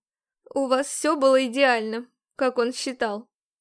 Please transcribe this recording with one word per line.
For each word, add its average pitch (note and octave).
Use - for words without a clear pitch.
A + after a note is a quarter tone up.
"У C#4
вас C4
все D#4
было C4
идеально, A#3
как B3+
он A#3+
считал", A#3+